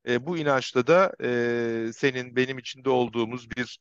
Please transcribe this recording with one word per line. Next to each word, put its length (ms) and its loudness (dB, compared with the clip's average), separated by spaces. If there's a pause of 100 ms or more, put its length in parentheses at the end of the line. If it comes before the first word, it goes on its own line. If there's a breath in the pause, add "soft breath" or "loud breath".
E, 180 0
bu 120 -4
inançla 500 0
da, 260 6 (100)
e, 680 0
senin, 420 -2
benim 220 0
içinde 320 -6
olduğumuz 640 0
bir, 300 -8